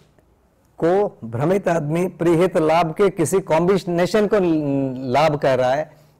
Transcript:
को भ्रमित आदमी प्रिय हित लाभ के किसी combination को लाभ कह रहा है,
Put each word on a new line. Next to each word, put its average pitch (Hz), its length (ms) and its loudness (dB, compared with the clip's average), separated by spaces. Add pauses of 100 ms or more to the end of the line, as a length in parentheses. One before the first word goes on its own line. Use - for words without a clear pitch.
(840)
को 190 400 0
भ्रमित 147 440 -2
आदमी 165 400 -2
प्रिय 170 280 0
हित 175 220 2
लाभ 160 360 2
के 202 160 2
किसी 175 300 -2
combination 180 960 0
को - 20 4 (760)
लाभ 147 280 2
कह 143 140 2
रहा 127 200 0
है, 151 240 -6 (220)